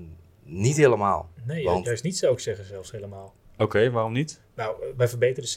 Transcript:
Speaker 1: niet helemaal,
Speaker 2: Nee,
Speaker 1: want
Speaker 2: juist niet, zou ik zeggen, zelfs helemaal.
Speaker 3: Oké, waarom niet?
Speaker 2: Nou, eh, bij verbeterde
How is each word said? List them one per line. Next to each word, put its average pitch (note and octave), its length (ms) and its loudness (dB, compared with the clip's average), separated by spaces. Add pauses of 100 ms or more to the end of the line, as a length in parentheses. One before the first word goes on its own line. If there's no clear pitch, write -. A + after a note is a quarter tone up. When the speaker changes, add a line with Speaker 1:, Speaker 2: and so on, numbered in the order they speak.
(440)
Speaker 1:
niet G2+ 340 0
helemaal, G2+ 520 4 (160)
Speaker 2:
Nee, D#3 180 -6
Speaker 1:
want F2+ 220 2
Speaker 2:
juist A#2+ 180 -4
niet, F#3 140 -4
zou D3 160 4
ik A2+ 60 0
zeggen, G2+ 260 -6
zelfs F#2+ 260 -14
helemaal. G2 440 -14 (220)
Speaker 3:
Oké, A2 340 4
waarom A2 220 0
niet? D3+ 280 -4 (140)
Speaker 2:
Nou, A2 280 -6
eh, C3 120 -8
bij B2 120 4
verbeterde B2 500 0